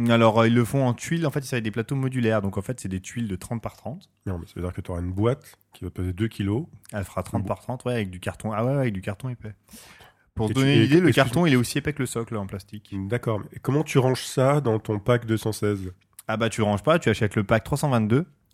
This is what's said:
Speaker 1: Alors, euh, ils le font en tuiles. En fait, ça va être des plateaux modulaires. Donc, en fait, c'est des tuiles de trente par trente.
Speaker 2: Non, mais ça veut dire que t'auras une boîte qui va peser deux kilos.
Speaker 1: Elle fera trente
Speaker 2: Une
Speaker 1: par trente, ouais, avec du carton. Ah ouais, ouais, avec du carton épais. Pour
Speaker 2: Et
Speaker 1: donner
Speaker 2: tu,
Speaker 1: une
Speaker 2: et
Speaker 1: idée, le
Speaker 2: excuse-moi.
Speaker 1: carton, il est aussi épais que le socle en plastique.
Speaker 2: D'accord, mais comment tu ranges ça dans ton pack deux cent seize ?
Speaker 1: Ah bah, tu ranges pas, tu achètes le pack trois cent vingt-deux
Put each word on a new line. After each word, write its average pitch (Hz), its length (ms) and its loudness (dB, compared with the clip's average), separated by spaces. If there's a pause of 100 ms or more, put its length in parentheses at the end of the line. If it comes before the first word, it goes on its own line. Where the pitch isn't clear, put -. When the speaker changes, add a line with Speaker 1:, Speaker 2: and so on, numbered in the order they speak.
Speaker 1:
Alors, 113 320 6
euh, 113 80 6
ils 117 80 4
le 120 80 4
font 135 240 0
en 120 60 0
tuiles. 165 340 -4
En 131 40 -2
fait, 143 120 -4
ça 127 120 -6
va - 20 -2
être 113 80 -4
des 107 60 -2
plateaux 113 240 -4
modulaires. 127 460 0
Donc, 98 160 -4
en 101 40 -2
fait, - 180 -8
c'est - 80 -10
des 92 140 -6
tuiles 117 260 -8
de 95 80 -4
trente 110 260 -8
par - 140 -12
trente. 147 340 -14 (160)
Speaker 2:
Non, 92 140 -6
mais 85 80 -12
ça - 80 -20
veut 87 60 -8
dire 90 120 -6
que - 80 -8
t'auras 87 200 -8
une 90 100 -6
boîte 107 460 -2 (160)
qui - 100 -16
va 90 80 -8
peser 90 220 -6
deux 104 160 -2
kilos. 107 360 -2 (280)
Speaker 1:
Elle 104 100 -6
fera 92 200 -6
trente 98 180 -4
Speaker 2:
Une 95 60 -6
Speaker 1:
par 101 120 -4
trente, - 240 -10
ouais, 123 100 -2
avec 107 160 -2
du 92 100 -12
carton. 110 340 -8
Ah 107 120 -2
ouais, 131 60 0
ouais, 143 80 -2
avec 127 140 -2
du 95 80 -6
carton 101 260 -8
épais. 113 260 -12 (800)
Pour 110 160 0
Speaker 2:
Et 110 40 -2
Speaker 1:
donner 135 200 4
Speaker 2:
tu, 143 40 6
Speaker 1:
une 113 40 8
Speaker 2:
et 110 40 6
Speaker 1:
idée, 143 160 6
le 175 80 4
Speaker 2:
excuse-moi. 131 160 6
Speaker 1:
carton, 135 200 2
il 151 80 6
est 127 40 6
aussi 123 200 0
épais 147 160 -2
que - 60 -6
le 131 80 -2
socle 117 300 -6
en 98 100 -6
plastique. 104 480 -14 (140)
Speaker 2:
D'accord, 117 300 -2
mais - 220 -16
comment 143 220 0
tu - 160 -2
ranges 127 240 2
ça 135 380 2
dans 113 180 2
ton 104 200 -4
pack 117 260 2
deux 110 120 0
cent 110 140 -2
seize ? 98 420 -4 (360)
Speaker 1:
Ah 110 80 -2
bah, 113 120 0
tu - 120 -4
ranges 104 220 2
pas, 165 160 2
tu 120 100 2
achètes 104 260 0
le 107 80 2
pack 110 220 2
trois 143 120 -2
cent 147 120 -2
vingt-deux 120 360 2 (280)